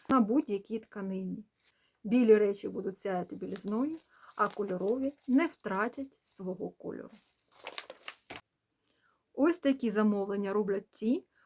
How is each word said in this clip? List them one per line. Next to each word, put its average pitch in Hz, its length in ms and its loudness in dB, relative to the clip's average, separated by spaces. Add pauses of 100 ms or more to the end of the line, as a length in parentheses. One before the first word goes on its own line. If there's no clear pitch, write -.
на 269 100 6
будь-якій 220 600 0
тканині. 190 680 -8 (580)
Білі 220 320 6
речі 208 340 0
будуть 190 300 -6
сяяти 185 360 -4
білізною, 208 640 -4 (360)
а 208 120 0
кольорові 208 680 -2 (140)
не 277 180 4
втратять 202 760 -6
свого 180 460 -8
кольору. - 420 -12 (2250)
Ось 330 240 2
такі 269 340 0
замовлення 202 640 0
роблять 202 380 -2
ті, 254 340 -2 (200)